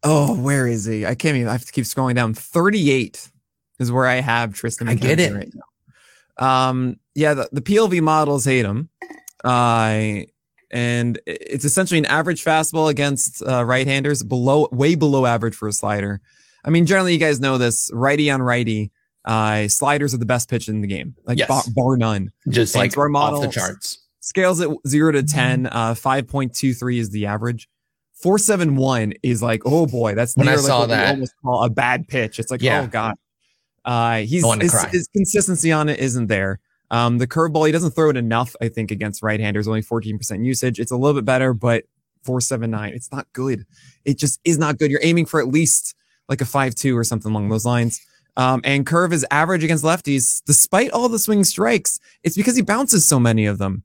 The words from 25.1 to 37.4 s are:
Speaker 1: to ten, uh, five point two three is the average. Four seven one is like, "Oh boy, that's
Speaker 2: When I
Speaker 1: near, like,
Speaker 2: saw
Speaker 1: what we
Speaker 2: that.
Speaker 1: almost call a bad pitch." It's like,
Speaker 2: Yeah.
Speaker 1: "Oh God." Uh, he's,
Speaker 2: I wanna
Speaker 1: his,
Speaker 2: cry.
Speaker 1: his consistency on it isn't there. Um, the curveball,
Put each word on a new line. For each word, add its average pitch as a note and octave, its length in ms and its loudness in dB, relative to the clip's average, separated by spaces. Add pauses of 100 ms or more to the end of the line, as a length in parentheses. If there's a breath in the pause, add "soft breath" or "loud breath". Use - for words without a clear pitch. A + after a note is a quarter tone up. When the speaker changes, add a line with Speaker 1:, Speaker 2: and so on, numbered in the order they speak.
Speaker 1:
to C#3+ 120 2
ten, B2+ 440 0
uh, A2+ 260 0
five C3 340 -2
point C3+ 280 -4
two C3 180 0
three B2 260 -2
is A2 120 -4
the G#2 140 -4
average. A2 420 -4 (460)
Four F#3+ 240 2
seven F3+ 380 2
one B2+ 380 0 (100)
is A#2+ 180 0
like, A2+ 240 0
"Oh D#3 200 4
boy, A#2 300 -2
that's A#2+ 200 -2
Speaker 2:
When B2+ 120 4
I C3 40 4
Speaker 1:
near, C3+ 60 4
like, C#3 100 2
Speaker 2:
saw C3 120 4
Speaker 1:
what A#2 100 2
we A#2 60 2
Speaker 2:
that. G2+ 160 4
Speaker 1:
almost C3 220 -4 (100)
call B2 200 0
a A#2+ 60 2
bad B2 380 -2
pitch." A#2+ 320 -4
It's A2+ 120 -6
like, B2+ 100 -6
Speaker 2:
Yeah. B2 200 2
Speaker 1:
"Oh B2+ 60 -6
God." A2 280 -4 (720)
Uh, A#2 340 0
he's, C3+ 240 0
Speaker 2:
I A#2 40 2
wanna A#2 160 0
Speaker 1:
his, E3+ 80 2
Speaker 2:
cry. - 180 0
Speaker 1:
his F3+ 180 -2
consistency F#3 640 0
on D3+ 180 2
it C#3+ 100 -4
isn't B2 280 -2
there. F#2+ 320 -2 (320)
Um, A#2+ 280 2
the B2 80 0
curveball, D#3+ 380 0